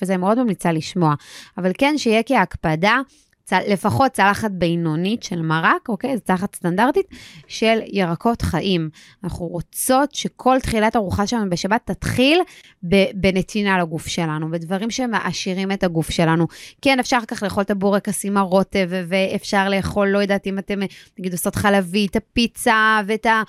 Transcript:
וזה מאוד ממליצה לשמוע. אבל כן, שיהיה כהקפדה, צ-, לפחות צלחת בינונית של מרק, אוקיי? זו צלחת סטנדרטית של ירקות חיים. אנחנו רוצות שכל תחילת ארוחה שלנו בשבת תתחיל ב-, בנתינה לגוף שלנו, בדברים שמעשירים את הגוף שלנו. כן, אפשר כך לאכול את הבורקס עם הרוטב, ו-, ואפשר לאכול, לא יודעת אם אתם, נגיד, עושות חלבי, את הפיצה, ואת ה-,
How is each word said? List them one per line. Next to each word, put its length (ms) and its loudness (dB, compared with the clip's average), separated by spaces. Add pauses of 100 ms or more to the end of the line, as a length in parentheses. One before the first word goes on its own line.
וזה 140 -2
מאוד 260 0
ממליצה 300 0
לשמוע. 420 0 (440)
אבל 200 0
כן, 200 2
שיהיה 240 2
כהקפדה, 800 0 (460)
צ-, 220 0
לפחות 440 2
צלחת 380 2
בינונית 720 -2
של 200 -6
מרק, 460 0
אוקיי? 280 -4
זו 60 -8
צלחת 320 -2
סטנדרטית 520 0 (420)
של 300 0 (140)
ירקות 500 0
חיים. 480 0 (340)
אנחנו 220 -8
רוצות 680 0
שכל 480 0
תחילת 340 0
ארוחה 300 0
שלנו 240 -2
בשבת 340 0
תתחיל 560 2 (480)
ב-, 160 4 (100)
בנתינה 640 0
לגוף 280 -4
שלנו, 440 -4
בדברים 400 -4
שמעשירים 800 -4
את 120 -2
הגוף 260 -2
שלנו. 360 2 (360)
כן, 160 4
אפשר 200 0 (100)
כך 140 -8
לאכול 200 -2
את 80 -2
הבורקס 540 0
עם 120 -2
הרוטב, 540 2
ו-, 180 -4
ואפשר 600 0
לאכול, 400 0
לא 100 2
יודעת 280 0
אם 120 -4
אתם, 200 -6 (400)
נגיד, 140 -6
עושות 220 -4
חלבי, 520 2
את 100 -4
הפיצה, 920 2
ואת 200 -4
ה-, 220 4